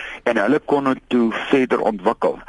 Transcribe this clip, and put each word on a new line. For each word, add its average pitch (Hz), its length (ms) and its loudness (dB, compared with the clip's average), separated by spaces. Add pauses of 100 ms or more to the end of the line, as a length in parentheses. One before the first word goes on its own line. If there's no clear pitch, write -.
(240)
en 135 140 0
hulle 117 220 2
kon 143 240 0
dit 131 240 -2
toe 117 260 2
verder 127 460 0
ontwikkel. 107 680 -2